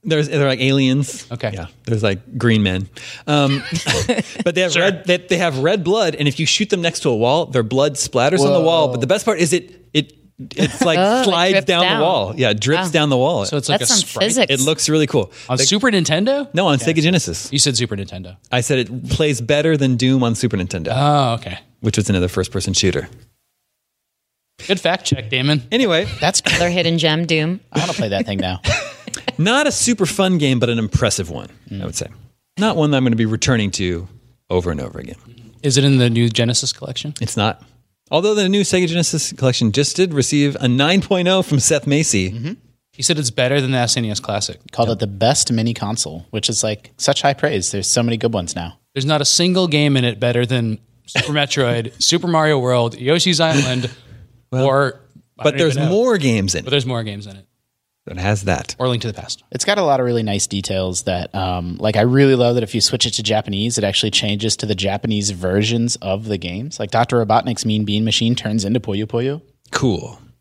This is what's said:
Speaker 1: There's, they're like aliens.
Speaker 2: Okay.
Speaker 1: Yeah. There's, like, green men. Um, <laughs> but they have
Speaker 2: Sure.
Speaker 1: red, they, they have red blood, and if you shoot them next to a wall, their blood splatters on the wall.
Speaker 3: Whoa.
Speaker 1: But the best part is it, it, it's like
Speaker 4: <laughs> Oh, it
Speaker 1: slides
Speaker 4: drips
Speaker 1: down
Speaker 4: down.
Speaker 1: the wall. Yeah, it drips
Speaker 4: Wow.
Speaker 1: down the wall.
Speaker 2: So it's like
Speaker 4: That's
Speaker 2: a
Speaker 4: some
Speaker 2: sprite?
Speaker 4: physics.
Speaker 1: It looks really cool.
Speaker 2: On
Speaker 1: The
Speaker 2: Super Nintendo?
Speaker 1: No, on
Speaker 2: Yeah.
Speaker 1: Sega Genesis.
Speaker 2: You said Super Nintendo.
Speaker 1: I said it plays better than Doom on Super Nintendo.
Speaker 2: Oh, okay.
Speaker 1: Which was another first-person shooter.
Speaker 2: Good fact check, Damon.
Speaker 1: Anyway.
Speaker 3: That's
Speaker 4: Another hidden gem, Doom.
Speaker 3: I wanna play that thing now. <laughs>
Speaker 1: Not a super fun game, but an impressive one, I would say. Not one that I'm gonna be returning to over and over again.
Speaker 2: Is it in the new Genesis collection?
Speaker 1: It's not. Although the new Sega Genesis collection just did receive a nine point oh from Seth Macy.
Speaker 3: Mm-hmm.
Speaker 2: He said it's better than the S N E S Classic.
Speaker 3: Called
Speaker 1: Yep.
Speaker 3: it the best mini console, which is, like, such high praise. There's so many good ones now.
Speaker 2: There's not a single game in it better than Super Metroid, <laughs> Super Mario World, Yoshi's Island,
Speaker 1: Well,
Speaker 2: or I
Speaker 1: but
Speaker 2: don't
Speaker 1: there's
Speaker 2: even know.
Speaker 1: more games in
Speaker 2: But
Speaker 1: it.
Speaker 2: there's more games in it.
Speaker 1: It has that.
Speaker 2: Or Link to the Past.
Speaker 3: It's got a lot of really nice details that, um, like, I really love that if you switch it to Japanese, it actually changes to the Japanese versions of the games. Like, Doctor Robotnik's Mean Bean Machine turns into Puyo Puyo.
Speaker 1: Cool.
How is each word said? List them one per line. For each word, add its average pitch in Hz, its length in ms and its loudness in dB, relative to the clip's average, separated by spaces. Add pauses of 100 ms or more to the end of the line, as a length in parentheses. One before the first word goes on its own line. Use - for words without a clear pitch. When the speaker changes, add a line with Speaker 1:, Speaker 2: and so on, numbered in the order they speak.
Speaker 1:
There's, 151 260 0
they're 143 180 2
like 131 140 0
aliens. 135 680 2
Speaker 2:
Okay. 117 220 -6
Speaker 1:
Yeah. 82 140 -10 (180)
There's, 110 180 0
like, 98 340 -4
green 113 260 4
men. 95 240 -2 (380)
Um, 139 360 2 (420)
<laughs> - 400 -4
but 170 120 -2
they 180 60 0
have 180 120 0
Speaker 2:
Sure. 175 100 2
Speaker 1:
red, 190 220 0
they, 180 120 4
they 175 200 -2
have 165 220 0
red 175 240 2
blood, 180 320 2
and 147 120 0
if 135 120 -2
you 160 60 0
shoot - 240 0
them 185 120 0
next 170 200 -2
to 147 80 0
a 117 60 2
wall, 135 300 2
their 123 180 0
blood 131 320 0
splatters 139 440 0
on 190 140 4
the 175 80 4
wall. 160 260 4
Speaker 3:
Whoa. 127 60 -2
Speaker 1:
But 123 80 -2
the 131 60 -2
best 202 180 0
part 202 140 0
is 165 140 2
it, - 400 -4
it, 147 200 0 (380)
it's - 300 -2
like 170 180 4
Speaker 4:
<laughs> - 20 4
Oh, 226 200 2
it - 40 0
Speaker 1:
slides 185 280 2
Speaker 4:
drips 196 120 2
Speaker 1:
down 175 180 2
Speaker 4:
down. 202 160 2
Speaker 1:
the 156 60 2
wall. 117 320 0
Yeah, 123 140 4
it 104 80 0
drips 160 280 0
Speaker 4:
Wow. 156 40 -4
Speaker 1:
down 151 180 2
the 131 80 2
wall. 147 280 2
Speaker 2:
So 147 120 -4
it's 131 120 -4
like 185 100 2
Speaker 4:
That's - 120 0
Speaker 2:
a 233 40 2
Speaker 4:
some - 120 0
Speaker 2:
sprite? - 200 -2
Speaker 4:
physics. 220 260 2
Speaker 1:
It 131 80 2
looks 151 260 0
really 156 200 2
cool. 117 240 0 (180)
Speaker 2:
On 127 80 0
Speaker 1:
The 135 80 0
Speaker 2:
Super 214 240 2
Nintendo? 208 640 0
Speaker 1:
No, 180 140 2
on 143 120 4
Speaker 2:
Yeah. - 80 -6
Speaker 1:
Sega 160 140 2
Genesis. 151 500 0
Speaker 2:
You 139 80 -2
said 135 180 0
Super 110 200 -2
Nintendo. 92 400 -12 (140)
Speaker 1:
I 123 100 2
said 131 180 0
it 123 300 -6
plays 143 320 0
better 147 360 2
than 131 200 2
Doom 127 260 2
on 117 120 0
Super 110 220 -2
Nintendo. 87 360 -4
Speaker 2:
Oh, 139 420 2
okay. 92 240 -12 (220)
Speaker 1:
Which 110 160 0
was 107 120 0
another 90 180 2
first-person 92 460 -4
shooter. 85 360 0 (1600)
Speaker 2:
Good 196 120 -2
fact 180 260 -2
check, 110 240 -4
Damon. 135 420 0
Speaker 1:
Anyway. 208 340 2 (140)
Speaker 3:
That's 165 260 0
Speaker 4:
Another 170 240 2
hidden 170 280 2
gem, 160 280 2
Doom. 160 340 0 (120)
Speaker 3:
I 143 80 -2
wanna 165 140 -2
play 110 160 -2
that 98 160 -2
thing 98 140 -4
now. 92 220 -6 (380)
<laughs> - 380 -10
Speaker 1:
Not 254 300 2
a - 40 2
super 220 340 0
fun 185 340 2
game, 131 200 2
but 120 100 2
an 117 100 0
impressive 101 500 0
one, 62 200 -12 (300)
I 90 60 -8
would - 100 -8
say. - 120 -6 (500)
Not 202 180 2
one 151 160 2
that 139 60 4
I'm 131 60 2
gonna 117 120 2
be 113 120 2
returning 110 440 2
to 90 360 -4 (420)
over 90 220 0
and 73 100 -4
over - 180 -10
again. - 160 -14 (460)
Speaker 2:
Is 139 160 2
it 139 60 4
in 139 140 6
the 123 120 6
new 117 200 2
Genesis 120 440 0
collection? - 480 -10
Speaker 1:
It's 113 160 -6
not. 107 240 0 (480)
Although 190 260 2
the 196 140 2
new 202 120 2
Sega 180 260 2
Genesis 165 460 -2
collection 123 380 2
just 139 240 0
did 180 180 0
receive 143 460 2
a 131 80 0
nine 143 340 4
point 180 260 0
oh 185 160 2
from 143 160 0
Seth 147 260 0
Macy. 127 460 2
Speaker 3:
Mm-hmm. 120 220 -8 (400)
Speaker 2:
He 131 100 -10
said 151 160 0
it's 127 120 -2
better 135 300 2
than 131 100 0
the 131 60 2
S 120 180 0
N 120 100 -2
E 104 60 -4
S 101 80 -4
Classic. 101 400 -6 (120)
Speaker 3:
Called 117 180 0
Speaker 1:
Yep. 113 60 -2
Speaker 3:
it 92 60 -12
the 107 60 -2
best 113 440 0
mini 113 240 0
console, 95 560 -6
which 107 180 -4
is, 110 140 -2
like, 107 340 -6
such - 240 0
high 143 140 2
praise. 113 360 -2
There's 95 160 -6
so - 140 2
many 117 160 0
good 113 160 -2
ones 87 220 -4
now. 85 240 -10 (160)
Speaker 2:
There's 135 100 -4
not 151 160 2
a 139 40 -2
single 180 420 2
game 147 280 2
in 127 80 2
it 110 160 -2
better 120 280 0
than 117 320 -2 (260)
Super - 260 -4
Metroid, 120 640 0
<laughs> - 80 -20
Super 175 260 0
Mario 156 300 2
World, 123 420 0
Yoshi's 160 400 2
Island, 131 520 0 (600)
Speaker 1:
Well, 131 140 0
Speaker 2:
or 135 340 2 (380)
I 123 60 -14
Speaker 1:
but 147 80 4
Speaker 2:
don't 135 80 -6
Speaker 1:
there's 156 180 2
Speaker 2:
even 156 120 0
know. 185 60 2
Speaker 1:
more 233 220 2
games 113 380 0
in - 80 -4
Speaker 2:
But - 60 -10
Speaker 1:
it. - 20 -2
Speaker 2:
there's 135 160 0
more 120 160 -4
games 101 240 -10
in 98 80 -18
it. 98 100 -20 (640)
Speaker 1:
It 90 100 -12
has 98 280 -2
that. - 340 -4
Speaker 2:
Or 127 80 0
Link 120 160 -2
to 113 80 -6
the - 20 -12
Past. - 380 -12
Speaker 3:
It's - 140 -6
got 202 120 2
a 190 60 0
lot 139 160 2
of 127 60 0
really 117 180 0
nice 101 240 -2
details 95 560 -4
that, 90 320 -4
um, 90 420 -4
like, 107 200 0
I 104 40 4
really 135 340 6
love 120 200 2
that 120 80 0
if 104 100 -8
you 113 80 0
switch - 240 0
it 113 100 -4
to 120 60 -4
Japanese, 107 560 -2
it 104 60 0
actually 101 280 0
changes 104 460 0
to - 80 -6
the 104 100 -2
Japanese 101 560 -2
versions 107 640 0
of 98 280 -4
the 104 140 -2
games. 95 400 -8
Like, 107 100 -6
Doctor 117 340 2
Robotnik's 113 420 2
Mean 107 200 2
Bean 104 200 0
Machine 113 280 2
turns 107 320 -2
into 117 140 0
Puyo 104 260 -4
Puyo. 131 360 -4 (300)
Speaker 1:
Cool. - 480 -2 (220)